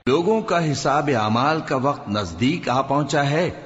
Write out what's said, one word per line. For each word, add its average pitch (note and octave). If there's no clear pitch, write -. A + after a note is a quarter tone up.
लोगों F3
का F3
हिसाब D3
आमाल B2
का D3+
वक्त C#3
नजदीक G#2
आ B2+
पहुंचा C#3+
है D3+